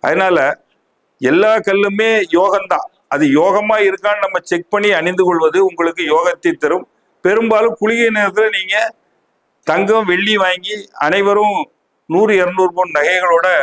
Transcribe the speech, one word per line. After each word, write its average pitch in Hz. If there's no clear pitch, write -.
அதனால 180
எல்லா 180
கல்லுமே 202
யோகம்தான். 190
அது 143
யோகமா 208
இருக்கான்னு 202
நம்ம 185
செக் 175
பண்ணி 208
அணிந்து 185
கொள்வது 160
உங்களுக்கு 170
யோகத்தை 170
தரும். 147
பெரும்பாலும் 220
குளிகை 226
நேரத்துல 208
நீங்க 190
தங்கம் 196
வெள்ளி 202
வாங்கி 185
அனைவரும் 202
நூறு, 208
இருநூறு 180
பவுன் 175
நகைகளோட 175